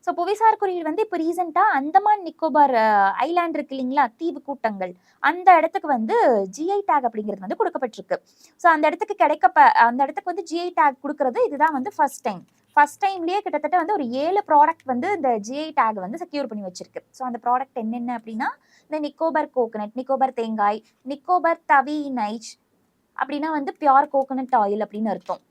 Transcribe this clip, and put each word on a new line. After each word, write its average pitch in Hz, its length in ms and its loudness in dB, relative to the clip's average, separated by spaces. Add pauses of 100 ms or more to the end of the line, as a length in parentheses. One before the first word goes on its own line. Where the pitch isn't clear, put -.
So - 180 -6
புவிசார் 427 400 2
குறியீடு 359 260 -2
வந்து 320 180 -2
இப்ப 392 160 -4
ரீசென்ட்டா 339 440 0 (160)
அந்தமான் 392 480 2
நிக்கோபார், 285 480 2
அ, 208 440 4
ஐலாண்ட் 339 380 0
இருக்கு 294 200 -6
இல்லைங்களா, 262 300 0 (100)
தீவு 330 260 -6
கூட்டங்கள், 190 520 -6 (240)
அந்த 339 380 4
இடத்துக்கு 320 320 0
வந்து 254 600 2
ஜி 294 220 -6
ஐ 403 160 -2
டேக் 294 220 0
அப்படிங்கிறது 208 380 -6
வந்து 269 120 -6
கொடுக்கப்பட்டிருக்கு. 262 580 -4 (400)
So 349 160 4
அந்த 311 140 2
இடத்துக்கு 349 380 -2
கிடைக்கப்ப-, 302 500 4 (140)
அந்த 247 140 0
இடத்துக்கு 302 300 -4
வந்து 359 100 -6
ஜி 339 180 -6
ஐ 359 160 -6
டேக் 294 280 2
கொடுக்கறது 294 420 -2
இதுதான் 294 260 0
வந்து 269 240 -6
ஃபர்ஸ்ட் - 320 -2
டைம். 185 180 -10 (260)
ஃபர்ஸ்ட் 294 320 2
டைம்லயே 381 340 -2
கிட்டத்தட்ட 302 380 -4
வந்து 339 160 0
ஒரு 302 160 -2
ஏழு 320 380 -2
ப்ராடக்ட் 311 460 4
வந்து 269 200 -2
இந்த 285 260 0
ஜி 226 200 -8
ஐ 311 180 -8
டேக் 220 300 0
வந்து 240 180 -10
செக்யூர் 294 220 -6
பண்ணி 214 220 -10
வச்சிருக்கு. - 420 -14
So - 160 -12
அந்த 240 160 -8
ப்ராடக்ட் 254 420 -2
என்னென்ன 240 340 -6
அப்படின்னா, 226 320 -6 (380)
இந்த 302 180 -6
நிக்கோபார் 302 520 -4
கோகனட், 220 360 -4
நிக்கோபார் 262 460 -2
தேங்காய், 220 420 -2 (260)
நிக்கோபார் 330 580 0
தவி 294 340 2 (160)
நைச் 220 340 -6 (680)
அப்படின்னா 285 420 -4
வந்து 359 220 -6
பியூர் 285 360 4
கோகனட் 262 480 -2
ஆயில் 208 220 -2
அப்படின்னு 214 220 -6
அர்த்தம் 185 320 -6 (100)